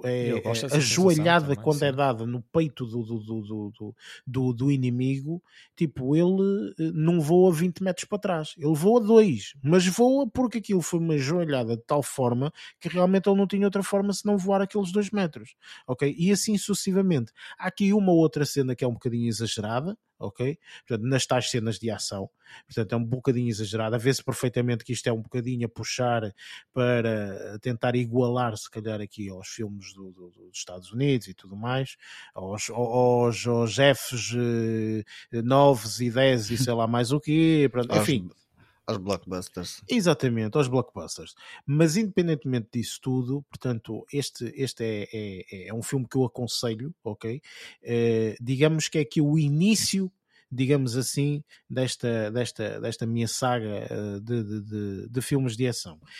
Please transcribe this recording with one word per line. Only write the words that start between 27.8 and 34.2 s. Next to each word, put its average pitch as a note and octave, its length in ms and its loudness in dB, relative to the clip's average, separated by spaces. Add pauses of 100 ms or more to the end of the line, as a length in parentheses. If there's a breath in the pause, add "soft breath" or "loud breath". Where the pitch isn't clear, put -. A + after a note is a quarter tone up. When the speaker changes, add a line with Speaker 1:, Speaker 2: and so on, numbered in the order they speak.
Speaker 1:
igualar, A#2+ 640 0
se - 120 -14
calhar, A2 300 -8
aqui G2+ 300 -10
aos F#2 180 -14
filmes G2+ 460 -12
do, F#2+ 180 -18
do, F2+ 180 -20
dos F2+ 280 -20
Estados F#2 340 -14
Unidos B2+ 380 0
e F#2 40 -12
tudo F#2+ 220 -18
mais, B2+ 400 -4 (400 loud breath)
aos, G2 340 -6
aos, A#2+ 800 2
aos A#2 280 0
Fs, A#2+ 600 2